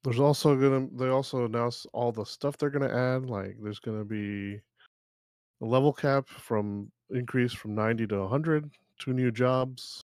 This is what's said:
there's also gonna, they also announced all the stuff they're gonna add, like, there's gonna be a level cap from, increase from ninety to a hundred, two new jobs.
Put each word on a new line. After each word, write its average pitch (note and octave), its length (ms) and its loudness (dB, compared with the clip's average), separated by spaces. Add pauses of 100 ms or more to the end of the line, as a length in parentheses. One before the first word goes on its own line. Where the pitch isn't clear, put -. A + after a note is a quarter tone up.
there's B2 160 0
also D3 340 6
gonna, C3+ 380 4
they B2+ 160 -2
also C3 380 0
announced A#2+ 480 -2
all A#2 180 0
the A2 120 -4
stuff C#3+ 340 -6
they're D3 100 0
gonna C#3 260 0
add, B2+ 340 0
like, G2 320 -6
there's G#2+ 200 -8
gonna G#2+ 240 -6
be G2+ 560 -6 (1000)
a - 20 -8
level C3+ 280 4
cap C#3 360 2
from, G#2 640 -4 (180)
increase B2 440 0
from G#2+ 200 -8
ninety A2 320 2
to G2+ 100 0
a F#2+ 120 0
hundred, D3+ 420 0 (300)
two C3 140 -4
new B2+ 160 2
jobs. B2+ 720 0 (120)